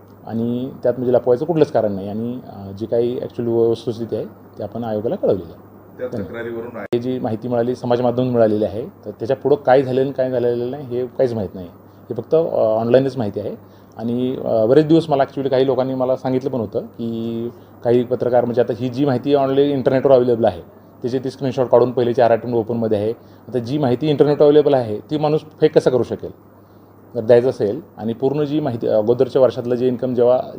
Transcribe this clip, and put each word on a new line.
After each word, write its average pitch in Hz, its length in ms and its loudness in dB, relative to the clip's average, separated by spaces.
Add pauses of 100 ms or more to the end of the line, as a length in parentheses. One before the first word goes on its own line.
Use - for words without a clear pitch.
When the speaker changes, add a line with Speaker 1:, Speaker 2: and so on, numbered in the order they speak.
(280)
Speaker 1:
आणि 120 420 -4 (140)
त्यात 123 140 2
म्हणजे 123 160 0
लपवायचं 120 320 2
कुठलंच 156 260 2
कारण 107 200 0
नाही 98 180 -8
आणि, 117 300 -8 (140)
अ, 98 180 -14
जी 101 140 -10
काही 120 340 -2
ॲक्च्युअल 117 320 -6
वस्तुस्थिती 117 640 -2
आहे 131 100 -6
ती - 380 -18
आपण 113 200 -8
आयोगाला 113 320 -4
कळवलेली 120 280 -2
आहे. - 540 -20
Speaker 2:
त्या 127 100 -8
Speaker 1:
धन्यवाद. 117 240 -8
Speaker 2:
तक्रारीवरून 117 440 -10
आहे. 104 180 -12
Speaker 1:
हे 120 60 0
जी 127 200 -6
माहिती 120 280 -6
मिळाली 123 280 0
समाज 123 260 -2
माध्यमातून 123 320 0
मिळालेली 107 320 2
आहे, 104 200 -6 (200)
तर 107 60 -10
त्याच्या 123 260 -4
पुढं 139 180 0
काय 139 260 4
झालं 127 200 0
आणि 135 100 -2
काय 131 200 -4
झालेलं 120 400 -2
नाही 143 120 -10
हे 123 220 -6
काहीच 120 280 -2
माहीत 98 220 -6
नाही. 90 120 -12 (420)
हे 113 60 -8
फक्त, 120 200 -2
अ, 165 180 2
ऑनलाईनच 117 640 2
माहिती 104 220 -4
आहे 131 160 -8 (420)
आणि, 123 380 -4 (100)
अ, 117 200 2
बरेच 139 200 6
दिवस 160 240 2
मला 139 140 2
ॲक्च्युअली 135 260 -4
काही 131 160 2
लोकांनी 131 280 0
मला 131 220 -2
सांगितलं 131 340 -2
पण 131 100 -4
होतं 107 200 -6
की 117 680 -6 (340)
काही 123 200 4
पत्रकार, 120 420 0
म्हणजे 120 160 2
आता 117 160 -2
ही 127 120 -4
जी 127 160 -2
माहिती 139 280 0
ऑनलाईन 139 380 2
इंटरनेटवर 135 400 2
अव्हेलेबल 123 340 4
आहे 90 160 0 (400)
त्याचे 127 180 -4
ते 131 100 -6
स्क्रीनशॉट 127 380 -2
काढून 123 240 4
पहिले 120 220 0
चार 117 180 4
अटेम्प्ट 117 280 0
ओपनमध्ये 110 380 -2
आहे. 107 140 -2 (360)
आता 123 120 -4
जी 120 180 -4
माहिती 131 320 0
इंटरनेट 143 300 2
अव्हेलेबल 147 340 6
आहे 113 240 0
ती 151 200 -6
माणूस 151 240 0 (200)
फेक 156 140 2
कसा 156 140 2
करू 123 140 2
शकेल 92 260 -8 (840)
जर 120 60 -4
द्यायचं 120 280 6
असेल? 123 320 -2 (160)
आणि 110 160 -4
पूर्ण 135 300 -2
जी 147 160 -2
माहिती 120 280 -4
अगोदरच्या 120 540 2
वर्षातलं 123 340 2
जे 123 120 0
इन्कम 127 260 -2
जेव्हा 123 260 4 (200)